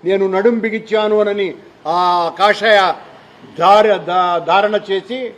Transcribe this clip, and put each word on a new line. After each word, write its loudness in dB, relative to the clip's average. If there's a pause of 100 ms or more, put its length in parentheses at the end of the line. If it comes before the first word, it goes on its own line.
నేను 0 (100)
నడుం 2
బిగించాను -2
అనని -2 (480)
ఆ 0 (420)
కాషాయ 2 (840)
ధార-, 4
ధా-, 0 (100)
ధారణ 2 (140)
చేసి -6 (180)